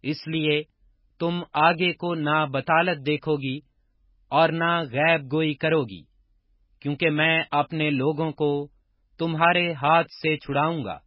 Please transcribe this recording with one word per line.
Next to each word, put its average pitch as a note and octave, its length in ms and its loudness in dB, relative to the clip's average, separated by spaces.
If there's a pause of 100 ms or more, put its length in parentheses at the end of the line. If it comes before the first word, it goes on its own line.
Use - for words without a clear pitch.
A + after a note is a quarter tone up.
اس - 240 -6
لیے D3+ 340 0 (580)
تم E3+ 220 -2 (200)
آگے E3+ 320 4
کو F3 240 -4
نہ D3+ 340 0
بطالت D#3+ 540 0
دیکھو D3+ 320 -2
گی C3+ 200 -6 (720)
اور D#3 200 4
نہ E3 200 0 (200)
غیب D3 400 0
گوئی D#3 220 0
کرو D#3 300 0
گی، F#2+ 180 -12 (800)
کیونکہ D3 280 -2
میں D#3 260 2 (160)
اپنے D3+ 400 0
لوگوں D3 400 -2
کو D3 200 -2 (680)
تمہارے E3+ 540 2
ہاتھ D#3 400 2
سے D#3 240 -2
چھڑاؤں D3 480 -2
گا۔ E2+ 220 -8